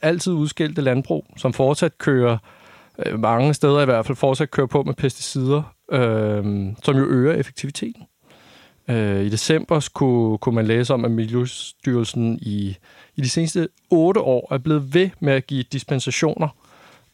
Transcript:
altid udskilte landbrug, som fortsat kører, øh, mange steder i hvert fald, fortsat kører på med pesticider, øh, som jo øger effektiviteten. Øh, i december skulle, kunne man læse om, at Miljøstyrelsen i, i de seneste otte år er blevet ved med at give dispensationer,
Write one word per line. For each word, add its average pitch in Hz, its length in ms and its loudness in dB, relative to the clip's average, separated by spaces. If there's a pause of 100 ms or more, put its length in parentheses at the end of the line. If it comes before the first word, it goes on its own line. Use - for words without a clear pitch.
altid 175 320 0
udskilte 151 480 -2
landbrug, 135 440 -2 (120)
som 127 160 -2
fortsat 147 440 0
kører, 123 400 2 (680)
øh, - 140 -4
mange 117 340 2
steder 143 280 4
i 143 40 4
hvert 127 200 2
fald, 135 100 -4
fortsat 139 360 0
kører 135 160 0
på 143 160 0
med 139 100 -4
pesticider, 139 680 -2 (300)
øh, 107 760 0 (160)
som 139 140 2
jo 135 80 4
øger 131 280 2
effektiviteten. 175 720 -8 (840)
Øh, 104 380 0
i 104 40 0
december 156 500 0
skulle, 120 580 2
kunne 117 180 -2
man 113 120 2
læse 120 260 2
om, 117 120 0
at 117 60 0
Miljøstyrelsen 117 1300 -2
i, 101 360 -4 (380)
i 147 60 -4
de 127 80 -2
seneste 165 380 -2 (220)
otte 180 320 4
år 127 320 0
er 135 40 -2
blevet 143 360 -2
ved 185 160 2 (100)
med 147 140 2
at 131 140 -2
give 135 160 -4
dispensationer, 139 840 -4 (680)